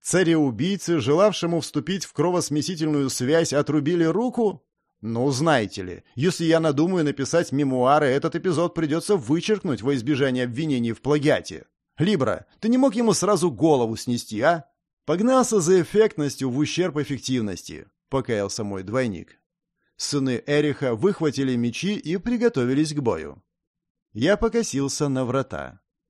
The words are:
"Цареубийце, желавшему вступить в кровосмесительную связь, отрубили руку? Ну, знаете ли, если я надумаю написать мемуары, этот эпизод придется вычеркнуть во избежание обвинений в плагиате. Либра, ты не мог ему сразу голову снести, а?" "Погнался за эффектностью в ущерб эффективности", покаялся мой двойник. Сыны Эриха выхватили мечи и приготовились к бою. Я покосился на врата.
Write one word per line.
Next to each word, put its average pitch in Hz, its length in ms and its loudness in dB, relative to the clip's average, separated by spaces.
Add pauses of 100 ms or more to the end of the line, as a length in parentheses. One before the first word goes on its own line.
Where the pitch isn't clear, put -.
"Цареубийце, 165 960 2
желавшему 170 600 2
вступить 170 440 -6
в - 80 -18
кровосмесительную 151 960 0
связь, 143 420 0
отрубили 151 520 2
руку? 214 600 0 (360)
Ну, 117 300 -2
знаете 127 520 0
ли, 90 220 -12 (100)
если 165 300 -2
я 160 160 4
надумаю 160 440 2
написать 147 460 0
мемуары, 139 560 2
этот 139 300 0
эпизод 170 360 0
придется 160 440 0
вычеркнуть 156 640 -2
во 143 120 0
избежание 127 500 0
обвинений 123 480 -2
в - 80 -8
плагиате. 135 680 0 (320)
Либра, 135 480 0 (140)
ты 220 80 -2
не 247 100 4
мог 262 160 4
ему 226 200 2
сразу 180 360 2
голову 120 460 2
снести, 113 460 -6
а?" 165 240 2 (400)
"Погнался 220 540 2
за 175 220 4
эффектностью 147 680 0
в 123 80 -2
ущерб 151 400 -2
эффективности", 110 880 -6 (220)
покаялся 113 540 -4
мой 98 220 -8
двойник. 107 560 -6 (560)
Сыны 135 500 -2
Эриха 147 480 0
выхватили 139 640 0
мечи 120 400 -2
и 165 200 -4
приготовились 160 760 0
к 147 80 -4
бою. 80 420 -4 (680)
Я 156 240 2
покосился 151 720 -2
на 131 160 -2
врата. 95 560 -6 (300)